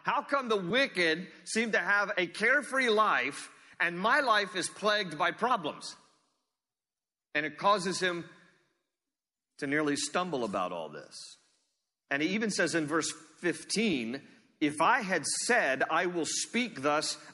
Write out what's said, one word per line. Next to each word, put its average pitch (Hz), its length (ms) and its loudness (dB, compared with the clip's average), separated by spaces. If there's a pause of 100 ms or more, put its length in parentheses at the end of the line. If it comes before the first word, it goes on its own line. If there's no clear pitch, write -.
How 240 180 0
come 262 300 -2
the 220 60 4
wicked 180 680 2 (180)
seem 220 280 -2
to 214 60 2
have 196 400 2
a 180 80 0
carefree 247 640 2
life 156 580 2 (320)
and 170 180 0
my 233 220 4
life 208 340 2
is 170 140 -2
plagued 202 480 -2
by 175 140 2
problems?" 190 680 -2 (1400)
And 151 120 0
it 151 100 -8
causes 190 440 2
him 175 280 -2 (1300)
to 147 100 -6
nearly 143 300 0
stumble 165 480 -2
about 95 280 -2
all 80 180 -8
this. - 480 -16 (720)
And 139 100 0
he 160 100 0
even 220 200 0
says 165 240 0
in 160 120 0
verse 147 280 -2 (260)
fifteen, 151 800 -2 (400)
"If 151 200 0
I 226 220 4
had 185 220 -2
said, 147 640 2
'I 170 180 2
will 175 200 -2
speak 208 560 -4
thus,' 147 340 0 (180)